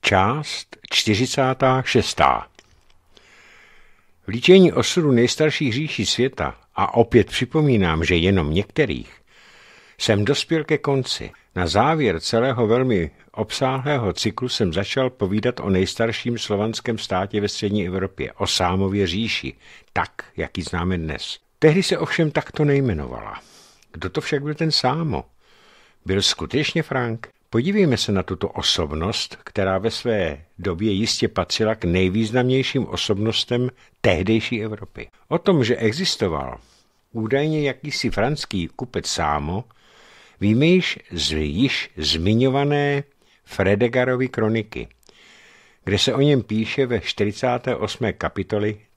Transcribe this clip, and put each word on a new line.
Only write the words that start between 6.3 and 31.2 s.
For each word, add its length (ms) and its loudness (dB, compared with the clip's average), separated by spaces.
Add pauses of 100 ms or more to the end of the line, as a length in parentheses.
a 200 -2
opět 320 4
připomínám, 800 2
že 120 2
jenom 380 2
některých, 580 -2 (840)
jsem 260 2
dospěl 400 0
ke 140 0
konci. 520 -2 (240)
Na 120 -2
závěr 540 2
celého 460 0
velmi 440 2 (220)
obsáhlého 800 -2
cyklu 360 -4
jsem 240 0
začal 380 -2
povídat 500 -2
o 100 -2
nejstarším 680 0
slovanském 600 -2
státě 420 -2
ve 80 0
střední 380 -2
Evropě, 460 -4
o 140 -4
Sámově 600 0
říši, 480 -4 (380)
tak, 180 -2 (260)
jak 220 -6
ji 60 -4
známe 340 -2
dnes. 400 -8 (200)
Tehdy 240 6
se 160 0
ovšem 320 0
takto 340 -2
nejmenovala. 760 -2 (520)
Kdo 180 -8
to 100 -4
však 220 -4
byl 120 -6
ten 160 0
Sámo? 540 0 (840)
Byl 160 0
skutečně 600 -2
Frank? 460 -4 (220)
Podívejme 460 2
se 160 0
na 100 2
tuto 260 -4
osobnost, 960 -2
která 340 0
ve 120 0
své 540 -2 (140)
době 340 -2
jistě 360 0